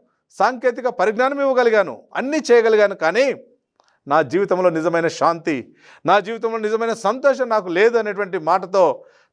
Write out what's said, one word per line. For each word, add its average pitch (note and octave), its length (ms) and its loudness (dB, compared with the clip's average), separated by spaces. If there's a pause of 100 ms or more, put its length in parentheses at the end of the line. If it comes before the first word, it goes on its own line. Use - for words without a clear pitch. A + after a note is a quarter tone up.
(300)
సాంకేతిక A#3+ 560 -2
పరిజ్ఞానం B3 540 0
ఇవ్వగలిగాను, A#3 640 0 (120)
అన్నీ C4+ 220 -4 (140)
చేయగలిగాను, A3 440 4
కానీ G#3 400 0 (720)
నా D3 140 2
జీవితంలో F#3 480 0
నిజమైన E3 380 0
శాంతి, D#3 680 -4 (300)
నా F3+ 140 4
జీవితంలో A3+ 380 -6
నిజమైన A3 360 -2
సంతోషం B3 560 -2
నాకు G#3+ 180 -2
లేదు" G#3 300 2
అనేటువంటి G3+ 420 -4
మాటతో F3+ 680 0 (280)